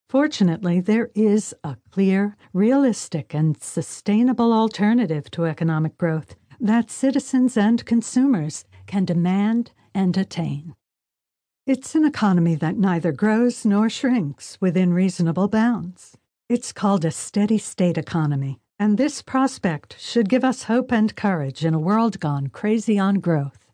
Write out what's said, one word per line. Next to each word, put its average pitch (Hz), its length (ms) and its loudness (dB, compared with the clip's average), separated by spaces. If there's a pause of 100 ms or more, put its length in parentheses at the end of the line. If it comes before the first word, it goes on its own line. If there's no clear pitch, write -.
Fortunately, 185 720 0
there 214 340 0
is 214 480 0
a 139 140 -10 (120)
clear, 196 460 0 (160)
realistic, 220 800 0
and 151 280 0
sustainable 233 880 0
alternative 220 800 0
to 170 140 -2
economic 160 520 -2
growth 160 380 -2 (240)
that 233 320 0
citizens 262 640 0
and 226 300 2
consumers 233 800 0 (220)
can 190 180 -2
demand 196 640 0 (220)
and 185 240 0
attain. 160 580 -6 (880)
It's 262 300 -2
an 311 80 4
economy 175 520 2
that 160 220 -2
neither 175 360 0
grows 214 520 0
nor 214 240 2
shrinks 214 680 -4
within 180 340 2
reasonable 180 540 0
bounds. 220 680 -2 (320)
It's 240 240 -2
called 196 320 2
a 160 60 0
steady 208 460 -2
state 180 400 -2
economy, 147 640 -2 (180)
and 208 200 2
this 262 240 -2
prospect 262 760 -2
should 233 300 0
give 254 160 2
us 262 200 -2
hope 254 280 0
and 220 240 2
courage 156 480 -2
in 165 100 2
a 160 60 0
world 208 400 0
gone 143 280 -2
crazy 214 520 0
on 196 220 2
growth. 147 520 -2